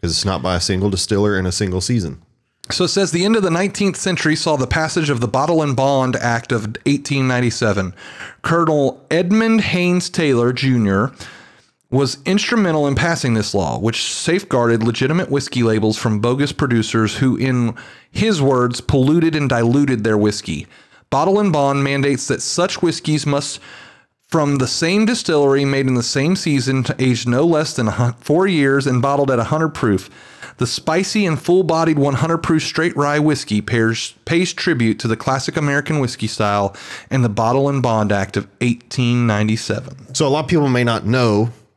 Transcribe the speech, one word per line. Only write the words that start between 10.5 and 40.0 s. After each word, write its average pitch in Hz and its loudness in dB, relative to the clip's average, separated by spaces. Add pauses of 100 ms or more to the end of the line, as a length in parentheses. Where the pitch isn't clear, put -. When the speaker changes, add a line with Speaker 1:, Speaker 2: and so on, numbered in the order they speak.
Speaker 2:
Junior 120 2 (760)
was 135 0
instrumental 185 2
in 139 0
passing 165 0
this 107 -2
law, 90 -2
which - -4
safeguarded 120 0
legitimate 131 0
whiskey 127 -2
labels 110 2
from 107 -2
bogus 127 0
producers 113 0
who, 131 2
in 123 0 (360)
his 196 0
words, 123 2
polluted 156 2
and 143 0
diluted 123 2
their 110 2
whiskey. 104 -2 (420)
Bottle 175 2
and 208 2
Bond 139 2
mandates 139 0
that - -2
such - -2
whiskeys 151 -2
must, 143 -4 (680)
from 143 0
the 127 0
same 190 0
distillery, 143 2
made 139 0
in 131 2
the 120 0
same 143 0
season, 135 0
to 123 -4
age 120 0
no 127 2
less 156 0
than 120 -2
a 104 0
hun-, 120 0
four 180 0
years 139 2
and 123 2
bottled 139 0
at 127 2
a 113 0
hundred 156 0
proof. 110 -2 (480)
The 123 -2
spicy 190 -2
and 156 -2
full-bodied 165 2
one 139 2
hundred 165 0
proof 160 0
straight - -2
rye 143 0
whiskey 147 0
pairs, 113 -2 (100)
pays 175 0
tribute 117 0
to - -6
the 113 0
classic - -4
American 147 0
whiskey 120 -4
style 101 0 (360)
and 131 2
the 117 2
Bottle 120 2
and 139 0
Bond 110 2
Act 98 -2
of 101 -4 (120)
eighteen 120 0
ninety-seven." 107 -2